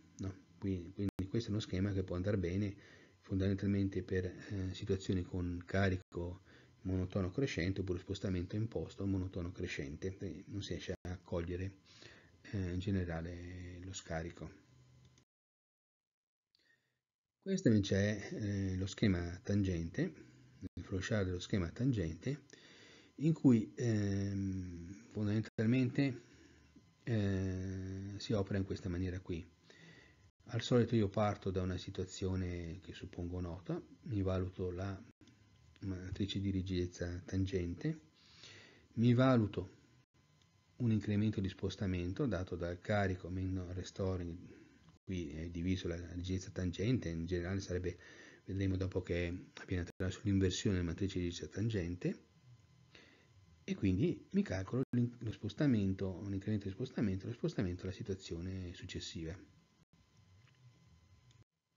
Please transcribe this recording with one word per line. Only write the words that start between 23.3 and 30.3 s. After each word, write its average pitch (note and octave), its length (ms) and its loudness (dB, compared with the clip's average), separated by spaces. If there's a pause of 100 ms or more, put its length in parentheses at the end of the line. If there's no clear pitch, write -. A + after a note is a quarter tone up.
cui, B2 420 6
ehm, G2 1400 0
fondamentalmente, A#2 1120 2 (800)
eh, F#2+ 1120 0
si - 160 -2
opera G2+ 240 2
in F#2+ 80 2
questa - 240 -4
maniera F2+ 320 0
qui. E2+ 240 -6 (1040)